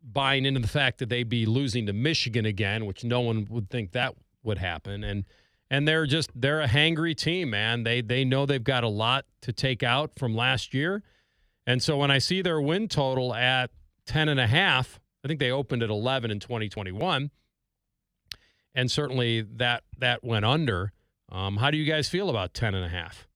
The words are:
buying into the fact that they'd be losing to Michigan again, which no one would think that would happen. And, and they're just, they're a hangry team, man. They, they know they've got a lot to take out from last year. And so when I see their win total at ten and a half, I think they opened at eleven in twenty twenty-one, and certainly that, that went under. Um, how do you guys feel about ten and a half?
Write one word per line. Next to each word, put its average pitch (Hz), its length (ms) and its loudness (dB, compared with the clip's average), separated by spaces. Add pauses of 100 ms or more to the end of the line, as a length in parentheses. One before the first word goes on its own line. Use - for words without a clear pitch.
buying 135 460 2
into 135 120 2
the 110 80 0
fact 135 300 0
that 123 100 -6
they'd 120 220 -2
be 117 160 2
losing 117 400 0
to 101 80 -2
Michigan 120 500 0
again, 107 440 -2
which 95 160 -10
no 120 180 2
one 110 300 0
would 113 180 -4
think 110 220 -6
that 123 240 -4 (260)
would 107 160 -2
happen. 95 460 -6
And, 101 220 -4 (440)
and 139 180 2
they're 160 200 2
just, 151 260 0
they're 139 280 0
a 147 60 0
hangry 156 480 2
team, 165 360 -2
man. 110 320 0
They, 120 180 0
they 123 240 0
know 135 220 2
they've 135 160 0
got 123 200 2
a 117 60 2
lot 113 360 0 (160)
to 117 120 -6
take 131 300 -2
out 135 340 0
from 117 180 -2
last 123 380 0
year. 180 300 -2 (640)
And 123 160 2
so 151 140 0
when 143 120 2
I 139 80 6
see 180 240 0
their 170 180 0
win 170 280 0
total 131 480 0
at 127 340 2 (380)
ten 156 200 2
and 143 120 2
a 120 80 4
half, 139 520 2 (240)
I 139 40 -10
think 151 120 -4
they 127 120 0
opened 131 320 -2
at 107 80 -2
eleven 117 400 -2
in 104 80 -4
twenty 110 280 -6
twenty-one, 127 640 -4 (1500)
and 127 140 0
certainly 127 520 0
that, 120 420 -2 (160)
that 123 240 0
went 110 220 2
under. 110 480 2 (380)
Um, 98 260 -2
how 135 140 2
do 156 60 0
you 156 80 -2
guys 156 240 0
feel 185 200 -2
about 101 240 -2
ten 110 220 -2
and 92 100 -2
a 85 40 -6
half? 85 460 -10